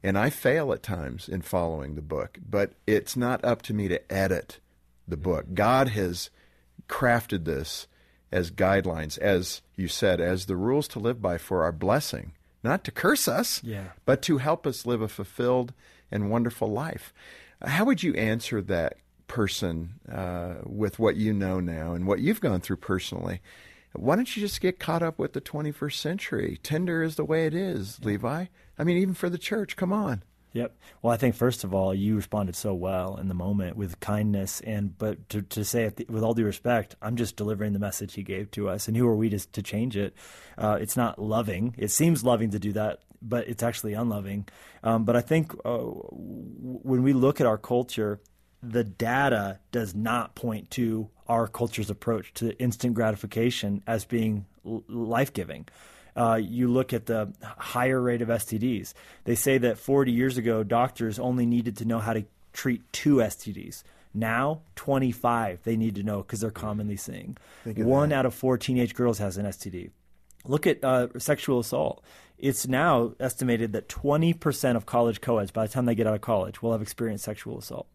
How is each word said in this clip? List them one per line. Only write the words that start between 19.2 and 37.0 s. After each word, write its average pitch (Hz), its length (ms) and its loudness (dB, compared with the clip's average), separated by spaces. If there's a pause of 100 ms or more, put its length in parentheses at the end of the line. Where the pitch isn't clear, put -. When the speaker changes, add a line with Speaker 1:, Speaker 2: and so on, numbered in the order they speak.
Speaker 1:
person, 90 680 -2 (140)
uh, 90 560 -6
with 104 360 -4
what 107 160 6
you 107 160 2
know 95 260 2
now 85 360 -2
and 90 120 -2
what 98 140 2
you've 180 200 2
gone 101 200 0
through 92 160 -4
personally? 90 640 -4 (540)
Why 131 200 2
don't 247 220 -2
you 208 60 -4
just 202 180 -4
get 185 180 0
caught 165 240 -2
up 160 160 -2
with 165 140 -2
the 143 80 -6
twenty-first 147 580 -6
century? - 640 -4
Tender 165 400 0
is 160 140 -2
the 156 80 -2
way 160 220 2
it 156 80 0
is, 165 460 -4
Speaker 2:
Yeah. - 60 -4
Speaker 1:
Levi. 120 400 -2 (340)
I 151 40 0
mean, 175 140 4
even 185 160 2
for 180 140 -2
the 175 100 -4
church, 208 380 -4
come 185 160 0
on. 190 300 -2 (300)
Speaker 2:
Yep. 117 240 -4 (260)
Well, 117 100 4
I 113 40 4
think, 120 180 4
first 123 300 0
of 92 100 -2
all, 95 180 4
you 101 220 2
responded 101 400 0
so 101 200 -2
well 92 420 -2
in 92 100 -6
the 92 80 -2
moment 95 420 -2
with 95 220 -6
kindness, 104 640 0
and, 101 360 -4
but 104 340 -4
to, 107 120 -2
to 104 220 -4
say, 117 200 0
it 107 240 -6
with 110 140 -2
all 113 120 2
due 113 100 2
respect, 110 580 0